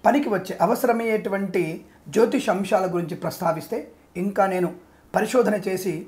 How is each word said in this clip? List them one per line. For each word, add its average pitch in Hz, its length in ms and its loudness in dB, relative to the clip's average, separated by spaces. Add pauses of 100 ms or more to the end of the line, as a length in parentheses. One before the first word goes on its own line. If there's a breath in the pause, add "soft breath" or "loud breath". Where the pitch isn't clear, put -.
పనికి 233 220 4
వచ్చే 190 340 -4
అవసరమయ్యేటువంటి 202 1200 0 (240 soft breath)
జ్యోతిష 226 420 2
అంశాల 190 360 2
గురించి 175 280 -2
ప్రస్తావిస్తే 170 760 -4 (260 soft breath)
ఇంకా 196 300 2
నేను 180 260 0 (420 soft breath)
పరిశోధన 214 400 2
చేసి 185 540 -4